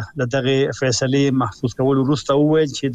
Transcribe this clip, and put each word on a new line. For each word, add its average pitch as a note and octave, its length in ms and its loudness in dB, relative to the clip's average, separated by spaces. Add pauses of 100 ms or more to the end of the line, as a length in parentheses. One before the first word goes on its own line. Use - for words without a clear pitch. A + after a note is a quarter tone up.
(200)
د - 20 -6 (140)
دغې C3+ 440 0
فیصلې C3+ 600 0
محفوظ A#2+ 400 -4
کولو C3+ 240 2
وروسته C#3 320 0
وویل D3+ 340 2
چې - 260 -8